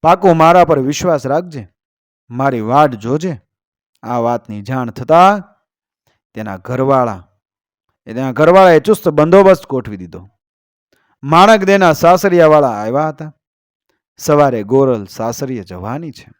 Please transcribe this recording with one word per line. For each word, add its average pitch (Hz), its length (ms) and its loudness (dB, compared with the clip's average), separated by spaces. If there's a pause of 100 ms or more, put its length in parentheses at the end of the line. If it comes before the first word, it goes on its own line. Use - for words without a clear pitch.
પાકું 180 340 2
મારા 170 280 4
પર 151 140 0
વિશ્વાસ 143 480 -4
રાખજે, 147 420 -6 (640)
મારી 127 300 -4
વાટ 131 340 0
જોજે." 131 460 -8 (600)
આ 117 140 -8
વાતની 117 460 -6
જાણ 127 280 -8
થતાં 180 520 2 (920)
તેના 107 220 -12
ઘરવાળા, 123 720 -4 (800)
એ 113 80 -16
તેના 131 180 -8
ઘરવાળાએ 170 480 4
ચુસ્ત 208 280 -2
બંદોબસ્ત 170 580 2
ગોઠવી 113 300 -10
દીધો. 90 320 -20 (960)
માણકદેના 190 680 2
સાસરિયાવાળા 165 760 2
આવ્યા 117 380 -4
હતા. 151 240 -14 (840)
સવારે 143 440 0
ગોરલ 123 420 0
સાસરિયે 117 580 -10
જવાની 110 480 -14
છે. - 300 -20